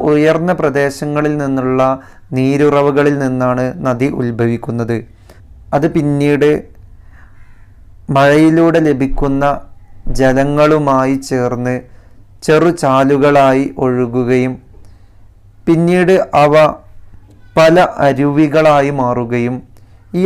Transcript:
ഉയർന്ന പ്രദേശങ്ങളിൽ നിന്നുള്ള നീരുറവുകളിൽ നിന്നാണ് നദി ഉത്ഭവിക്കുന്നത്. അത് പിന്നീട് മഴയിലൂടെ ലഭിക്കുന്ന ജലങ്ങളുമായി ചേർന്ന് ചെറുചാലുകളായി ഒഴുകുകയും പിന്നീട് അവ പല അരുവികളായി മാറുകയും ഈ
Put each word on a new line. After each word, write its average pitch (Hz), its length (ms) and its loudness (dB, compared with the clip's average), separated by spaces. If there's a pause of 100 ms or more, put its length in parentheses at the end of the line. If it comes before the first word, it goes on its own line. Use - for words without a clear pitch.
ഉയർന്ന 160 500 0
പ്രദേശങ്ങളിൽ 147 840 -2
നിന്നുള്ള 131 460 -2 (500)
നീരുറവുകളിൽ 143 840 0
നിന്നാണ് 127 460 -2 (140)
നദി 127 320 -2
ഉത്ഭവിക്കുന്നത്. 117 880 -4 (720)
അത് 147 180 0
പിന്നീട് 147 600 0 (1600)
മഴയിലൂടെ 160 720 4
ലഭിക്കുന്ന 139 640 0 (640)
ജലങ്ങളുമായി 135 1120 0
ചേർന്ന് 123 520 -4 (680)
ചെറുചാലുകളായി 139 1200 2 (140)
ഒഴുകുകയും 127 760 -2 (1120)
പിന്നീട് 170 500 2 (200)
അവ 147 200 2 (1000)
പല 165 260 4 (180)
അരുവികളായി 143 920 2
മാറുകയും 123 680 -4 (560)
ഈ 180 140 -2